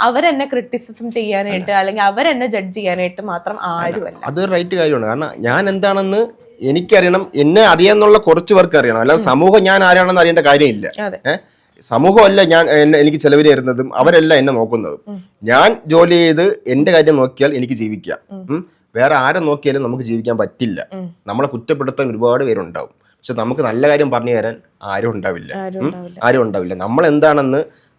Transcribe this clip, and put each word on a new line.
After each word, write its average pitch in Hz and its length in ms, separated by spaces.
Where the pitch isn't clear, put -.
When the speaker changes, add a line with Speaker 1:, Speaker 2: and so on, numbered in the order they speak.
Speaker 1:
അവരെന്നെ 277 460
ക്രിറ്റിസിസം 240 640
ചെയ്യാനായിട്ട് 202 600
Speaker 2:
അല്ല. 196 100
Speaker 1:
അല്ലെങ്കിൽ 196 220
അവരെന്നെ 247 440
ജഡ്ജ് 196 280
ചെയ്യാനായിട്ട് 180 480
മാത്രം 196 400
Speaker 2:
അല്ല, 170 220
Speaker 1:
ആരുമല്ല. 175 400
Speaker 2:
അതൊരു 180 260
റൈറ്റ് 180 260
കാര്യമാണ്. 147 300
കാരണം 135 300
ഞാൻ 135 320
എന്താണെന്ന് 196 580
എനിക്കറിയണം, 180 760
എന്നെ 156 280
അറിയാന്നുള്ള 208 560
കുറച്ച് 175 360
പേർക്ക് 180 220
അറിയണം. 120 240
അല്ലാതെ 143 200
Speaker 1:
ഉം. 220 40
Speaker 2:
സമൂഹം 185 380
ഞാൻ 190 220
ആരാണെന്ന് 180 360
അറിയേണ്ട 170 180
കാര്യമില്ല. 143 540
Speaker 1:
അതെ. 196 140
Speaker 2:
ഏ? 180 40
സമൂഹമല്ല 196 640
ഞാൻ, 165 260
എന്നെ, 151 280
എനിക്ക് 151 200
ചെലവിന് 147 300
തരുന്നതും 127 480
അവരല്ല 160 380
എന്നെ 135 180
നോക്കുന്നതും. 113 560
Speaker 1:
ഉം. 202 160
Speaker 2:
ഞാൻ 151 320
ജോലി 170 280
ചെയ്ത് 170 520
എൻ്റെ 143 260
കാര്യം 156 240
നോക്കിയാൽ 139 380
എനിക്ക് 127 200
ജീവിക്കാം. 107 440
Speaker 1:
ഉം. 190 200
Speaker 2:
ഉം. 170 160
വേറെ 135 180
ആരെ 143 260
നോക്കിയാലും 147 420
നമുക്ക് 127 220
ജീവിക്കാൻ 117 340
പറ്റില്ല. 104 540
Speaker 1:
ഉം. 180 220
Speaker 2:
നമ്മളെ 120 220
കുറ്റപ്പെടുത്താൻ 131 640
ഒരുപാട് 120 340
പേരുണ്ടാവും. 87 460
പക്ഷെ - 320
നമുക്ക് 120 260
നല്ല 127 280
കാര്യം 147 220
പറഞ്ഞു 120 240
തരാൻ 113 220
ആരും 101 280
ഉണ്ടാവില്ല. 92 480
Speaker 1:
ആരും 190 220
Speaker 2:
ഉം. 131 60
Speaker 1:
ഉണ്ടാവില്ല. 180 380
Speaker 2:
ആരും 127 180
ഉണ്ടാവില്ല. 95 320
നമ്മൾ 110 320
എന്താണെന്ന് 147 580